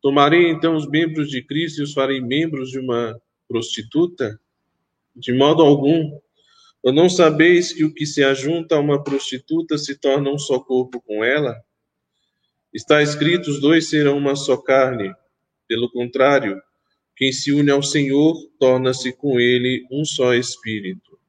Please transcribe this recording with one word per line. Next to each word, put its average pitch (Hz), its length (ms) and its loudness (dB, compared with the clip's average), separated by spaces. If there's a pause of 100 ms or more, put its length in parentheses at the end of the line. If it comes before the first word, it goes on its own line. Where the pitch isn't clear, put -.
Tomarei 147 500 4
então 165 240 0
os 151 120 -4
membros 156 440 -2
de 127 100 -6
Cristo 151 380 -6
e 143 40 -4
os 143 80 -8
farei 135 300 -2
membros 135 480 -4
de 131 80 -10
uma 120 420 -6 (280)
prostituta? 117 920 -6 (760)
De - 180 -6
modo 151 300 4
algum. 147 560 2 (640)
Ou 127 100 2
não 170 160 4
sabeis 175 640 4
que 160 100 -2
o 156 80 0
que 151 140 -6
se 147 180 0
ajunta 151 520 -2
a 147 40 2
uma 143 240 0
prostituta 147 760 -6
se 143 180 -10
torna 139 320 0
um 143 80 -4
só 143 220 -2
corpo 127 420 -4
com 107 220 -6
ela? 123 360 -2 (1120)
Está 151 300 2
escrito, 147 480 0
"Os 139 100 -4
dois 156 300 2
serão 147 260 2
uma 143 200 -2
só 131 220 0
carne." 127 540 0 (560)
Pelo 117 220 -4
contrário, 123 720 0 (540)
quem 131 160 0
se 139 200 -4
une 143 200 2
ao 139 100 2
Senhor 143 540 0 (240)
torna-se 127 520 0
com 127 280 -2
ele 123 500 0
um 147 160 -4
só 127 300 0
espírito. 107 800 -8 (120)